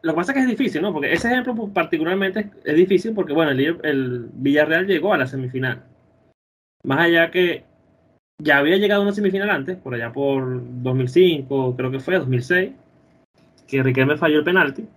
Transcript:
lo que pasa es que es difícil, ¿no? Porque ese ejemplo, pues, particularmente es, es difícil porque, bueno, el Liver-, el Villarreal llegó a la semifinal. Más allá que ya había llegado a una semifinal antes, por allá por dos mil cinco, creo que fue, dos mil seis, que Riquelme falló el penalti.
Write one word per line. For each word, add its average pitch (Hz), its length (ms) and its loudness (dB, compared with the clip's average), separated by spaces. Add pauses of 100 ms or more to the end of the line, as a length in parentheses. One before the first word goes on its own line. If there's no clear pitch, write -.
lo 160 100 -2
que 156 40 0
pasa 180 140 -2
es 269 60 -2
que 269 60 2
es 254 60 2
difícil, 220 320 -2
¿no? 196 120 -2
Porque 147 200 -2
ese 170 140 -2
ejemplo, 247 300 -2
pues, 214 160 -8
particularmente 185 680 -2
es, 208 80 -6 (180)
es 151 120 0
difícil 190 380 4
porque, 165 180 -4
bueno, 156 180 2
el 131 60 0
Liver-, 156 280 0
el 127 480 -2
Villarreal 151 540 2
llegó 190 260 0
a 165 60 2
la 127 80 0
semifinal. 131 560 -6 (1000)
Más 135 160 0
allá 170 300 4
que 175 340 0 (720)
ya 147 200 4
había 156 180 4
llegado 202 240 2
a 202 40 0
una 202 100 0
semifinal 196 340 0
antes, 180 300 -4
por 123 160 -8
allá 117 180 -6
por 131 480 -2 (220)
dos 127 120 0
mil 131 140 0
cinco, 135 680 2
creo 127 160 -4
que 135 80 -6
fue, 180 200 -2
dos 131 100 -2
mil 123 140 0
seis, 180 320 -2 (920)
que 135 160 -2
Riquelme 131 360 2
falló 151 220 4
el - 40 -6
penalti. 156 420 0 (100)